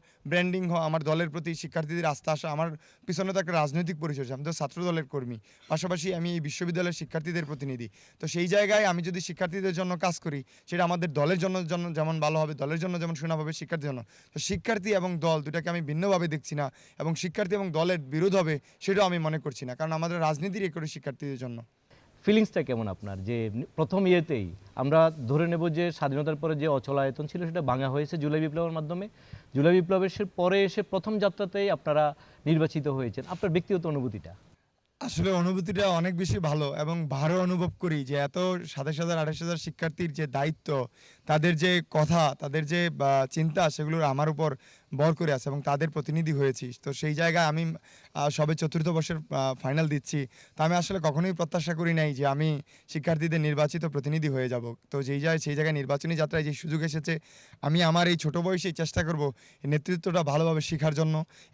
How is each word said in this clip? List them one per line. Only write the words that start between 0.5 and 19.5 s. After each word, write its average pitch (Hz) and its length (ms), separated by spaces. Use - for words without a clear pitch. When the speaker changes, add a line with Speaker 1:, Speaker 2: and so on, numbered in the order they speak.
Speaker 1:
হওয়া, 165 160
আমার 156 180
দলের 160 260
প্রতি 165 260
শিক্ষার্থীদের 165 500
আস্থা 151 260
আসা। 156 200
আমার 156 260
পিছনে 185 260
তো 190 60
একটা 180 120
রাজনৈতিক 160 460
পরিচয় 147 260
আছে, 123 100
আমি 131 100
তো 165 80
ছাত্র 160 320
দলের 165 220
কর্মী, 123 320
পাশাপাশি 170 460
আমি 170 180
এই 170 80
বিশ্ববিদ্যালয়ের 175 540
শিক্ষার্থীদের 160 520
প্রতিনিধি। 131 440
তো 165 80
সেই 170 200
জায়গায় 208 380
আমি 175 160
যদি 180 200
শিক্ষার্থীদের 185 520
জন্য 180 240
কাজ 175 220
করি, 147 240
সেটা 175 180
আমাদের 175 300
দলের 151 240
জন্য, 185 300
জন্য 175 280
যেমন 160 240
ভালো 151 200
হবে, 151 140
দলের 143 260
জন্য 175 200
যেমন 170 160
সুনাম 160 240
হবে 156 140
শিক্ষার্থীর 151 360
জন্য। 127 140
তো 156 60
শিক্ষার্থী 208 540
এবং 180 260
দল 160 220
দুটাকে 156 280
আমি 170 120
ভিন্নভাবে 170 460
দেখছি 151 280
না 143 160
এবং 156 160
শিক্ষার্থী 185 400
এবং 196 160
দলের 170 260
বিরোধ 160 380
হবে 156 240
সেটাও 196 260
আমি 175 140
মনে 156 200
করছি 135 260